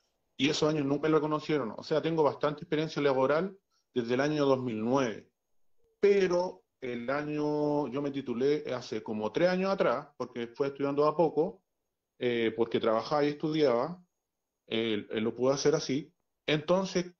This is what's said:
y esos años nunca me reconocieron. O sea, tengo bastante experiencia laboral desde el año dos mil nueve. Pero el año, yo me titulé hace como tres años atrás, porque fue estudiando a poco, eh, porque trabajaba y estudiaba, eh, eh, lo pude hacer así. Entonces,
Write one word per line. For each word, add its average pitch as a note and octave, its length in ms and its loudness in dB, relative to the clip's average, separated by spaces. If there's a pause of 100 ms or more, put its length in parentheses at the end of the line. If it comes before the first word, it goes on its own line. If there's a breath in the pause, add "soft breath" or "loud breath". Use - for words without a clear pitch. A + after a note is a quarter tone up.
(380)
y C3+ 120 2
esos D3+ 240 0
años D3+ 120 0
nunca D3 240 0
me D#3 60 6
reconocieron. D3+ 600 -2
O - 60 -10
sea, D3+ 180 -2
tengo D#3+ 220 0
bastante C#3+ 380 0
experiencia D3+ 400 -2
laboral C#3+ 580 2 (340)
desde A#2+ 200 0
el B2+ 80 2
año D3 240 2
dos C3 180 4
mil A2+ 160 -4
nueve. A#2 500 0 (680)
Pero F#3 640 2 (160)
el A#2+ 300 -6
año, D3 800 -2
yo C3+ 120 -6
me C#3+ 100 -4
titulé C#3 520 0 (100)
hace A#2 300 -6
como G#2+ 280 -4
tres F3 180 2
años F#3 200 0
atrás, D#3 380 0 (100)
porque A#2+ 300 -8
fue C#3 200 -4
estudiando C#3 380 0
a D3+ 100 2
poco, D#3 460 0 (580)
eh, A#2 360 0
porque A#2 240 0
trabajaba A2+ 460 2
y D3 40 2
estudiaba, D3 720 0 (680)
eh, A2+ 420 -2
eh, A2 120 -2
lo A2+ 140 -2
pude B2+ 180 2
hacer C#3+ 220 2
así. C#3+ 340 -4 (360)
Entonces, F3+ 760 0